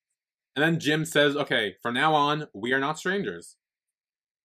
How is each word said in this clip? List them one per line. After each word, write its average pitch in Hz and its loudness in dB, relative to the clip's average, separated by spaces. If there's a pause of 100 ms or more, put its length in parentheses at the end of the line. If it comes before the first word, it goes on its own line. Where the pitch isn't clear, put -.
(560)
And 143 2
then 165 2
Jim 156 0
says, 147 2
"Okay, 123 -2
from 120 -4
now 151 2
on, 147 2
we 107 -6
are 135 2
not 151 -4
strangers." 143 -6 (880)